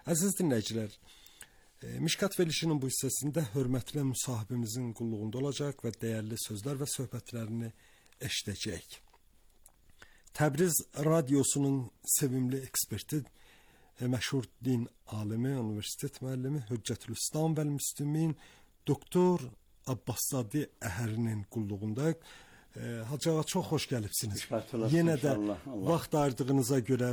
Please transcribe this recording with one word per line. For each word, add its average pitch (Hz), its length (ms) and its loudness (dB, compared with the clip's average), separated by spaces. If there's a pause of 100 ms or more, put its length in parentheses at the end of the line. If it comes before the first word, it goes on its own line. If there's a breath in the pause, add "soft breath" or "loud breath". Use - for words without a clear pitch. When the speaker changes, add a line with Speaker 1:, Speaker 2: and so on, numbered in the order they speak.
Speaker 1:
Əziz 175 320 2
dinləyicilər, 113 540 0 (920 loud breath)
e, - 40 -12 (120)
Mişqat 165 380 0
verilişinin 160 460 2
bu 131 80 0
hissəsində 139 600 0
hörmətli 131 540 0
müsahibimizin 120 880 -2
qulluğunda 110 480 -4
olacaq 143 400 -2
və 117 160 -4
dəyərli 110 400 -4
sözlər 110 400 -4
və 135 160 -4
söhbətlərini 117 800 -6 (500 soft breath)
eşidəcəyik. - 800 -4 (1400 loud breath)
Təbriz 151 400 4 (160)
Radiosunun 139 840 4 (260)
sevimli 131 560 2
eksperti, - 600 -4 (800 soft breath)
e, 127 40 -4
məşhur 127 400 0 (160)
din 120 240 2 (220)
alimi, 113 500 -2
universitet 107 640 -4
müəllimi, 131 480 -2
Hüccətül 113 480 -4
İslam 156 400 0
vəl 151 160 0
Müslümin, 151 640 0 (500 loud breath)
doktor 180 540 4 (460)
Abbaszadə 127 800 -2 (140)
Əhərinin 110 680 -2
qulluğunda. 107 640 0 (640 loud breath)
E, 120 40 -10 (280)
Hacı 151 240 0
ağa, 156 120 2
çox - 220 0
xoş 147 220 0
gəlibsiniz. 107 560 -2
Speaker 2:
Xoş 113 280 -2
bulduk 117 200 2
Speaker 1:
Yenə 165 240 6
də 139 160 2
Speaker 2:
inşallah. 104 340 0
Allah. 104 220 -4
Speaker 1:
vaxt 165 260 2
ayırdığınıza 135 640 4
görə 123 340 4